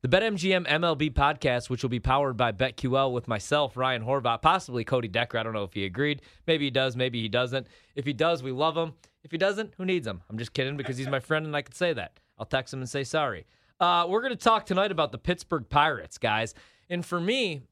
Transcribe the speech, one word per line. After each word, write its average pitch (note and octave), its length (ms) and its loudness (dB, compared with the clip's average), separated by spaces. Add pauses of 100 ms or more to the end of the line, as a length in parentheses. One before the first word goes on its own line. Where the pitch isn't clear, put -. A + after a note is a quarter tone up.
the C3 60 -2
Bet F#3 160 6
M A3 120 2
G F#3 160 0
M F3+ 160 2
M D#3 160 2
L E3+ 120 2
B D3+ 160 0
podcast, C#3 580 2
which B2+ 140 -4
will A#2+ 80 0
be A#2+ 80 -2
powered C3 360 2
by A#2 180 2
Bet A#2+ 220 -2
Q C3 220 0
L C3+ 160 2
with A#2+ 140 -4
myself, B2 500 0
Ryan B2+ 260 0
Horvath, A#2+ 380 0
possibly D3+ 420 2
Cody A#2+ 240 0
Decker. A2+ 300 -2
I A2+ 60 0
don't A2+ 100 -4
know G#2 100 -2
if F#2 120 -10
he G2 100 -2
agreed. C3+ 380 -2 (240)
Maybe D#3 180 2
he C3+ 60 -2
does, C3 240 0
maybe B2 260 -2
he A2 80 -4
doesn't. B2 380 -2 (260)
If C#3+ 100 -8
he C#3+ 100 -4
does, D#3+ 280 2
we C3 100 -6
love D3+ 240 0
him. E3 180 -2 (300)
If D3 60 -20
he E3 80 -8
doesn't, G3+ 400 -2
who F#3 80 -6
needs F3 220 -2
him? F#2 200 -8
I'm A2 120 -8
just A#2 140 -8
kidding C3+ 220 -2
because C3 220 -6
he's C3 100 -6
my C3+ 120 -2
friend D#3 260 -2
and D3+ 100 -8
I D3 60 -2
can - 140 -16
say F3 180 0
that. F#2+ 260 -8 (200)
I'll A2+ 80 -8
text C3 260 -2
him C3+ 60 -8
and B2+ 100 -8
say C#3 140 -4
sorry. C3 420 -2 (340)
Uh, F3 300 4
we're A3 140 0
gonna B3+ 120 -2
talk A3 300 4
tonight G3 260 2
about D#3 200 0
the A#2 80 -12
Pittsburgh E3+ 500 -4
Pirates, C#3+ 480 2
guys. A2 380 0 (340)
And F3 160 -4
for F3 140 -4
me F#3 420 0 (100)